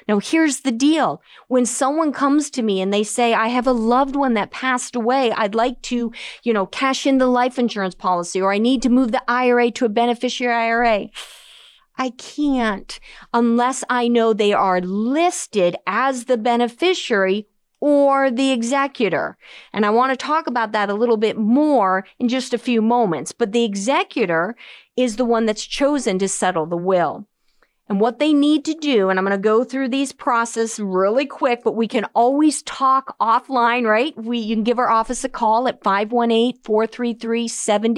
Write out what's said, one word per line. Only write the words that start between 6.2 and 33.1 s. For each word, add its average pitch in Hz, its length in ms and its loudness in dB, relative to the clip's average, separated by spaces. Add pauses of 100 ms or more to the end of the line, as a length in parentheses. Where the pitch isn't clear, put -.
you 240 100 0
know, 196 140 0
cash 262 400 -4
in 269 120 4
the 254 100 4
life 247 280 0
insurance 208 380 -2
policy, 180 480 -2
or 190 100 2
I 202 60 0
need 240 240 2
to 262 60 0
move 240 240 2
the 254 160 -2
I 247 200 0
R 240 120 4
A 240 100 2
to 247 140 -2
a 233 40 0
beneficiary 240 640 -2
I 226 180 0
R 233 140 0
A." 214 280 0 (840)
I 254 220 -4
can't 254 800 -4 (340)
unless 240 560 0
I 240 200 0
know 226 240 2
they 208 200 2
are 185 280 2
listed 208 960 -2 (100)
as 240 380 -2
the 254 120 0
beneficiary 233 1120 0 (360)
or 277 480 4
the 269 200 0
executor. 233 880 -2 (340)
And 208 140 0
I 208 40 2
wanna 247 260 2
talk 302 300 -2
about 240 260 -2
that 208 180 -2
a 202 40 -2
little 233 220 2
bit 214 220 -2
more 226 640 2 (140)
in 247 100 0
just 254 240 -2
a 233 60 -2
few 226 240 0
moments. 214 500 0
But 214 200 -2
the 233 120 2
executor 202 920 -2 (420)
is 240 200 0
the 254 80 0
one 226 220 2
that's 214 180 -4
chosen 269 540 -2
to 196 100 0
settle 180 380 -2
the 175 100 -4
will. 180 500 -2 (640)
And 202 100 -2
what 233 200 0
they 302 160 2
need 294 320 2
to 311 80 -2
do, 269 340 0
and 190 100 0
I'm 190 60 0
gonna 196 140 0
go 214 260 2
through 262 240 -4
these 269 240 -2
process 233 640 -2
really 202 460 0
quick, 247 400 -2
but 214 100 0
we 220 140 -2
can 220 160 -2 (100)
always 277 500 2
talk 269 540 0